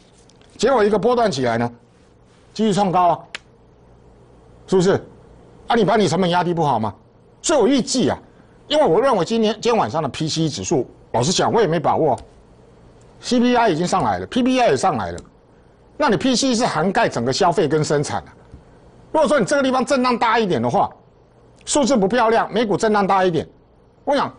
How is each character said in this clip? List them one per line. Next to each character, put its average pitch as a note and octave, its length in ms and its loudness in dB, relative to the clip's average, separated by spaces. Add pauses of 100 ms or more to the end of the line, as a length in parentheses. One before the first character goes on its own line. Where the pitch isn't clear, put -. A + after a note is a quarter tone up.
(560)
结 A3 160 0
果 A3 120 2
一 G#3 60 2
个 G#3 80 2
波 A#3 160 0
段 A#3 160 2
起 C3 140 -4
来 A#2 140 0
呢， A#2+ 140 -4 (800)
继 G#3+ 120 -4
续 G#3+ 80 2
创 G3 180 0
高 F3 200 2
啊， D3+ 80 0 (1500)
是 - 80 -4
不 F#3+ 80 4
是？ F3 180 2 (680)
啊， A#3+ 80 0
你 A3+ 80 2
把 G3 120 2
你 G3+ 120 2
成 E3 120 -2
本 F#3 80 0
压 F3 140 0
低 E3+ 100 -2
不 E3 100 -2
好 C3+ 160 0
吗？ G#2+ 140 -6 (480)
所 E4 160 0
以 - 20 4
我 A3 100 4
预 C4+ 120 2
计 F3 300 -2
啊， C3 80 -4 (480)
因 C#4+ 100 -2
为 D4+ 80 4
我 A#3 160 4
认 C4 160 4
为 E3+ 80 0
今 A3+ 160 0
天， A3 140 2
今 - 80 -18
天 A#3 140 2
晚 D3+ 120 2
上 D#3 140 -4
的 D3 60 -2
P D#3 200 -6
C D#3+ 200 -2
指 G2 160 -8
数， B2+ 200 0 (280)
老 A2+ 100 0
实 B2 100 -2
讲 C3+ 180 0
我 A3+ 100 2
也 G3 80 2
没 E3 100 0
把 B2+ 180 0
握。 C3+ 220 0 (1000)
C - 180 -2
P B3 180 2
I A#3 140 2
已 D#3 60 0
经 F3 100 -2
上 F#3 160 -2
来 G2+ 160 0
了 F#2 80 -8
，P B3+ 160 -2
P B3+ 180 0
I A3+ 100 4
也 C#3 60 2
上 F3+ 200 0
来 F2+ 160 -6
了， E2+ 80 -12 (760)
那 D4+ 120 0
你 G3+ 80 2
P B3+ 180 0
C C4 200 -2
是 A3+ 120 -2
涵 D#3 240 -2
盖 G#3 180 0
整 A#2+ 160 -6
个 B2+ 80 -2
消 F3 200 2
费 D#3+ 160 0
跟 D#3 140 0
生 D3 200 0
产 A2+ 200 -6
啊。 - 120 -20 (760)
如 D#4+ 80 2
果 C#4 80 2
说 D4 100 2
你 G3+ 80 0
这 D4+ 100 -2
个 C#4+ 60 0
地 C4 80 0
方 B3+ 140 0
震 B3+ 180 0
荡 B3 160 0
大 A#3 200 0
一 A3+ 80 0
点 D3+ 140 -2
的 A#2+ 80 -2
话， D#3+ 220 0 (720)
数 D4 200 0
字 C4 120 2
不 F#3+ 120 2
漂 A#3 200 0
亮， G#3+ 240 0
美 A3 140 0
股 F#3+ 100 -2
震 G#3+ 160 0
荡 G3+ 140 0
大 F#3+ 180 2
一 F#3+ 60 2
点， C#3+ 180 -4 (560)
我 C#4+ 120 0
想 E3+ 220 -2